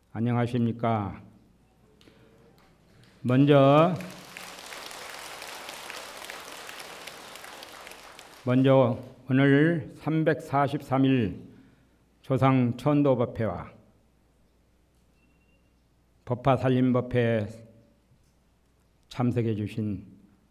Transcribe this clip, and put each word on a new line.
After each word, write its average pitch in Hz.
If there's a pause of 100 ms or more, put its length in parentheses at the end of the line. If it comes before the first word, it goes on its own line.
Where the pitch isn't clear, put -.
(120)
안녕하십니까? 117 (2000)
먼저, 143 (4000)
먼저 127 (300)
오늘 139
삼백사십삼 147
일 120 (800)
조상 131
천도법회와 120 (2500)
법화살림법회에 123 (1600)
참석해 120
주신 104 (460)